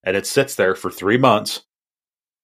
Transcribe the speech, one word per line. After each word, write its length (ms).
and 120
it 100
sits 280
there 200
for 160
three 280
months 440